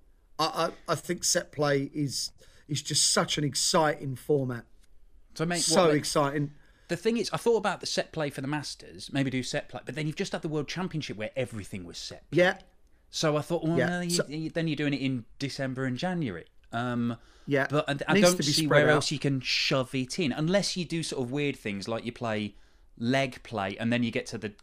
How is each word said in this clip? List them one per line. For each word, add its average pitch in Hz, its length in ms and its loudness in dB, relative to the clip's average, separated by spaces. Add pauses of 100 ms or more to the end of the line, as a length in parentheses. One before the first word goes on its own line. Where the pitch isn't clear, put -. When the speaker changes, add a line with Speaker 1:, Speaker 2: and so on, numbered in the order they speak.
(380)
Speaker 1:
I, 160 340 0 (160)
I, 170 40 0
I - 20 4
think 175 300 -4
set - 280 0
play 143 420 2
is, 143 380 -4 (360)
is 143 140 -2
just - 300 2
such 170 260 2
an 151 60 0
exciting 147 720 2
format. 127 480 0 (680)
Speaker 2:
So, 160 120 -2
mate, 170 160 0
Speaker 1:
So 170 240 6
Speaker 2:
what, 151 80 8
Speaker 1:
exciting. 147 580 0 (360)
Speaker 2:
the 170 80 -2
thing 226 200 0
is, 220 160 -2
I - 60 -2
thought 233 180 4
about 196 240 -2
the - 60 -10
set - 260 -2
play 156 180 -2
for 139 120 -10
the 135 60 -6
Masters, - 640 -8
maybe 139 180 2
do 127 120 0
set - 260 -4
play, - 180 -10
but 135 80 -8
then 151 120 -4
you've 156 100 -4
just 165 160 -4
had 180 100 -4
the 170 60 -4
World 151 200 -2
Championship 160 480 -6
where 107 200 -6
everything 110 480 -6
was 85 140 -14
set - 320 -14
play. 151 120 2
Speaker 1:
Yeah. 185 160 4 (500)
Speaker 2:
So 151 280 0
I 147 60 0
thought, 170 220 -2
well, 143 140 2
Speaker 1:
Yeah. 127 100 2
Speaker 2:
no, 175 120 -2
you, 175 100 -4
Speaker 1:
So - 180 0
Speaker 2:
you, 156 220 -6
then 165 180 -2
you're 143 80 0
doing 143 160 0
it 131 80 -2
in 131 240 -2 (140)
December 135 480 -4
and 123 100 -2
January. 156 500 -4 (260)
Um, 120 440 -2 (300)
Speaker 1:
Yeah. 139 240 2
Speaker 2:
but 147 180 2
I, 143 80 -2 (120)
I 151 60 4
Speaker 1:
Needs 196 120 8
Speaker 2:
don't 180 100 8
Speaker 1:
to 156 60 0
be 143 100 2
Speaker 2:
see 156 120 2
Speaker 1:
spread 147 180 8
Speaker 2:
where 151 80 6
Speaker 1:
out. 147 60 6
Speaker 2:
else 143 160 0
you 139 60 -2
can 139 220 0
shove - 540 0
it 127 240 -2
in, 147 140 2
unless 175 440 0
you 175 80 -4
do 165 180 -4
sort 143 200 -4
of 120 80 -4
weird 143 260 -2
things 98 300 -6
like 113 180 -4
you 117 80 -4
play 107 440 -4 (420)
leg 131 440 0
play 101 360 -4
and 117 140 0
then 120 100 4
you 113 80 2
get 120 160 -2
to 113 120 -8
the 104 120 -8 (120)